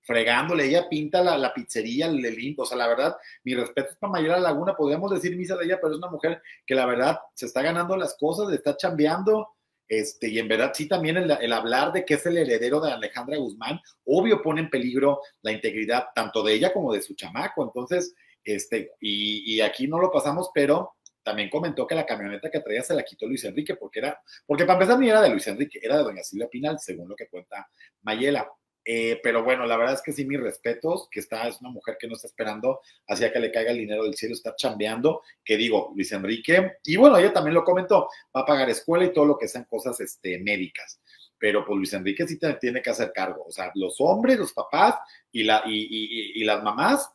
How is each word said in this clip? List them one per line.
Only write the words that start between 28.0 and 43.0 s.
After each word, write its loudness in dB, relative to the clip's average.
Mayela. -2
Eh, 0
pero 2
bueno, 0
la 2
verdad 2
es -4
que -8
sí, -4
mis -4
respetos, -4
que -8
está, -6
es -8
una -16
mujer -10
que -12
no -10
está -14
esperando -4
hacia 0
que -2
le -2
caiga 0
el 0
dinero -4
del -2
cielo, -6
está -10
chambeando, -2
que 2
digo, 0
Luis -4
Enrique, 0
y 0
bueno, 10
ella 8
también 2
lo 4
comentó, 4
va 0
a 0
pagar 4
escuela 2
y 2
todo 6
lo 6
que -6
sean -10
cosas, -6
este, -8
médicas, -4
pero 2
pues 0
Luis -2
Enrique -2
sí -8
te, 0
tiene -4
que -4
hacer -2